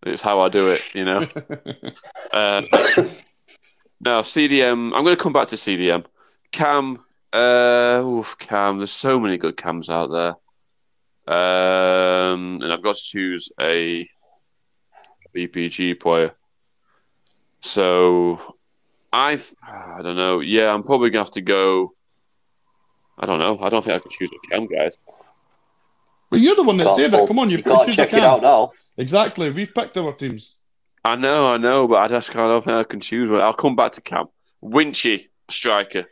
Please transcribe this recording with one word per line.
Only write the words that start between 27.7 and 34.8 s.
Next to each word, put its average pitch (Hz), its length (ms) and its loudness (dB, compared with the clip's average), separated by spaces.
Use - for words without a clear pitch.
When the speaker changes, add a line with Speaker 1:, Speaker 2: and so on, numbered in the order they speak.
Speaker 2:
to 127 60 4
Speaker 3:
can't - 20 -4
Speaker 2:
choose 226 100 0
a 139 80 4
Speaker 3:
check - 80 -6
it 220 60 6
Speaker 2:
Cam. 170 100 6
Speaker 3:
out 127 120 2
now. 131 300 4
Speaker 2:
Exactly. 175 540 -2
We've 190 240 -8
picked - 240 -6
our 165 140 -6
teams. - 460 -12
Speaker 1:
I 117 120 2
know, 135 360 2
I 120 40 2
know, 123 320 2
but 113 80 4
I 101 120 4
just 117 220 -2
can't, 117 140 -2
I 113 40 2
don't 113 160 2
think 117 120 0
I 113 80 0
can 104 160 -12
choose 117 280 -4
one. 107 140 2
I'll 107 100 2
come 131 240 0
back 113 160 2
to - 80 -18
Cam. - 260 -6
Winchy, 120 640 -2